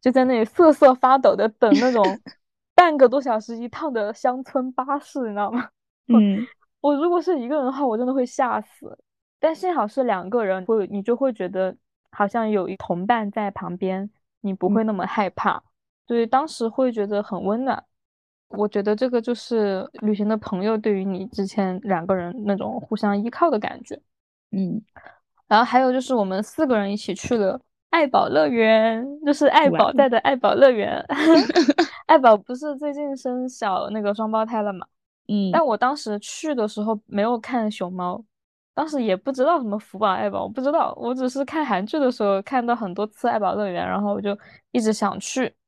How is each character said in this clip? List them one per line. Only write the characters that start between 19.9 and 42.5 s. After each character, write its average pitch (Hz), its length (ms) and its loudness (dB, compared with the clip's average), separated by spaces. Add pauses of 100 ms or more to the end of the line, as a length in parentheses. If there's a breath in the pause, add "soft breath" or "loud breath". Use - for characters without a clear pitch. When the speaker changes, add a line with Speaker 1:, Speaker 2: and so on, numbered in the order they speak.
Speaker 1:
旅 214 120 0
行 208 160 -2
的 220 100 0
朋 196 260 -6
友 220 120 0
对 214 180 0
于 190 100 -4
你 190 220 -4
之 196 200 -4
前 185 360 -4
两 175 220 -2
个 185 120 0
人 175 180 -6 (120)
那 202 100 0
种 220 240 -6
互 220 160 -6
相 202 200 0
依 208 140 -4
靠 339 180 0
的 277 100 0
感 - 260 -6
觉。 - 100 -14 (560)
Speaker 2:
嗯。 190 320 -4 (640 soft breath)
Speaker 1:
然 214 140 4
后 247 40 4
还 247 160 2
有 254 120 2
就 262 80 0
是 262 140 -4
我 220 100 2
们 190 180 -4
四 311 240 -2
个 254 100 2
人 202 140 -2
一 202 60 -4
起 240 180 -6
去 - 220 -4
了 196 240 0 (300)
爱 330 160 2
宝 208 220 2
乐 302 200 2
园， 226 580 2 (180)
就 294 80 2
是 285 160 2
爱 294 220 6
宝 170 220 2
在 277 160 4
的 233 120 2
爱 277 140 2
宝 247 200 2
乐 262 160 8
园。 214 260 -2 (140)
Speaker 2:
哇 285 60 -2
哦。 - 20 -6
<laughs> 302 760 4
Speaker 1:
<laughs> - 120 -20
爱 311 120 8
宝 233 180 8
不 202 180 -6
是 294 220 -8
最 294 160 -6
近 277 240 -6
生 254 320 -6
小 202 420 -4
那 214 100 -4
个 202 120 -2
双 220 200 -4
胞 220 120 0
胎 220 180 -4
了 208 100 -4
嘛？ 185 120 -12 (440)
Speaker 2:
嗯。 196 240 0
Speaker 1:
但 320 120 4
我 233 120 0
当 254 200 0
时 214 220 -6
去 - 340 -8
的 240 140 -2
时 214 160 -6
候 214 240 -2
没 202 160 -2
有 233 160 0
看 226 320 -4
熊 185 220 -8
猫， 180 280 -6 (540)
当 294 140 -4
时 294 120 -4
也 214 140 2
不 196 160 -6
知 262 140 0
道 330 160 2
什 254 40 -6
么 208 140 -4
福 - 180 -16
宝 208 120 0
爱 202 200 -2
宝， 196 140 -4
我 190 60 -6
不 220 120 -8
知 269 120 0
道， 311 240 0
我 240 180 -4
只 254 140 -2
是 262 160 -4
看 302 200 -4
韩 208 220 -2
剧 311 140 -2
的 262 100 2
时 247 140 -6
候 196 180 0
看 240 240 -4